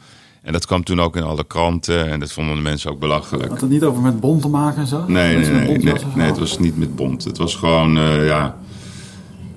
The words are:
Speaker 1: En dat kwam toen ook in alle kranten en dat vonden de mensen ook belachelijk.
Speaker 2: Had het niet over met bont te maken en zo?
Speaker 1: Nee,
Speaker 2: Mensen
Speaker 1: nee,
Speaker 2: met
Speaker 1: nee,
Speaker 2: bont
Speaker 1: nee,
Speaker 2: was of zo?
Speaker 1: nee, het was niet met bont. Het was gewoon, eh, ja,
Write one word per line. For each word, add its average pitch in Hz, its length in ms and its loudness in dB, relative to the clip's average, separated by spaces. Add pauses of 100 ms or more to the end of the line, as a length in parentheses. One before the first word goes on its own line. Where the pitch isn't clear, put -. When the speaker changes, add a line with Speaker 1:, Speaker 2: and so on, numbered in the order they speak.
(420)
Speaker 1:
En - 120 -8
dat 85 120 0
kwam 90 180 0
toen 87 180 0
ook 85 140 2
in 87 80 -2
alle 78 240 -4
kranten 85 640 0
en 76 100 -2
dat 73 120 -8
vonden 78 240 -4
de 76 60 -4
mensen 76 300 -4
ook 69 80 -8
belachelijk. 76 500 -2
Speaker 2:
Had - 120 -6
het 131 80 0
niet 147 140 4
over 123 180 2
met 123 180 2
bont 143 220 4
te 143 60 0
maken 147 340 0
en 139 60 -2
zo? 147 200 -4
Speaker 1:
Nee, 87 280 2
Speaker 2:
Mensen 76 180 2
Speaker 1:
nee, 73 80 4
Speaker 2:
met - 60 2
Speaker 1:
nee, - 0 -
Speaker 2:
bont - 160 2
Speaker 1:
nee, 78 100 4
Speaker 2:
was 65 100 -2
of 69 80 -6
zo? - 60 -2
Speaker 1:
nee, 78 100 2
het 76 100 0
was 80 220 -4
niet 80 180 2
met 73 180 -2
bont. 65 280 -4
Het - 140 -8
was 82 180 -2
gewoon, 80 420 4
eh, 76 300 4
ja, 76 300 0 (1000)